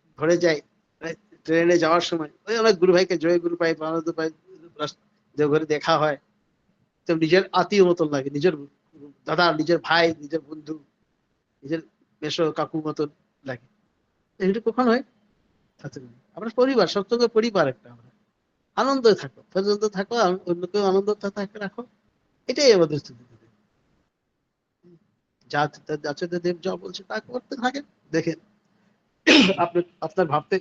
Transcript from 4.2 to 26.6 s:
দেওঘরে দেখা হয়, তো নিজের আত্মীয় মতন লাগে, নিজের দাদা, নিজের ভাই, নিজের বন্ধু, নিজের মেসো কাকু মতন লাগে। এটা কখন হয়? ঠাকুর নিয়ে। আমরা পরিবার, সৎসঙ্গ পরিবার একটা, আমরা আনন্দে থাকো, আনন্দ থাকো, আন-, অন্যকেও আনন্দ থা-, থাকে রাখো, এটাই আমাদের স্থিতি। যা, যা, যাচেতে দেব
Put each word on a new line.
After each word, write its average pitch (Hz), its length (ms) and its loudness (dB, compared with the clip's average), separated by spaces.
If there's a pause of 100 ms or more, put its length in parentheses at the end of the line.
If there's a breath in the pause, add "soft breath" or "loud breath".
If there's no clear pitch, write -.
দেওঘরে 151 280 0
দেখা 151 320 0
হয়, 147 200 0 (880)
তো 170 100 0
নিজের 160 360 2
আত্মীয় 185 340 4
মতন 175 240 0
লাগে, 139 200 -4
নিজের 147 240 0 (720)
দাদা, 170 280 2
নিজের 156 300 0
ভাই, 165 360 2
নিজের 147 220 -8
বন্ধু, 151 380 -14 (840)
নিজের 156 160 -6 (420)
মেসো 151 300 -2
কাকু 156 340 -6
মতন 151 240 -4 (360)
লাগে। - 260 -12 (800)
এটা 208 160 -2
কখন 226 180 0
হয়? 247 200 2 (760)
ঠাকুর 143 220 -16
নিয়ে। 120 120 -20 (220)
আমরা 214 200 -8
পরিবার, 247 320 4
সৎসঙ্গ 233 400 -2
পরিবার 214 400 2
একটা, 127 240 -8
আমরা 120 180 -20 (640)
আনন্দে 233 400 4
থাকো, - 280 -14 (120)
আনন্দ 208 320 0
থাকো, 202 280 -6
আন-, 190 300 2
অন্যকেও 180 400 -2
আনন্দ 196 280 2
থা-, 202 160 -8
থাকে 202 300 -10
রাখো, 208 260 -12 (640)
এটাই 262 260 4
আমাদের 156 260 2
স্থিতি। - 240 -20 (2250)
যা, 147 220 -2 (180)
যা, 156 100 -8
যাচেতে 170 420 -8
দেব 175 220 -4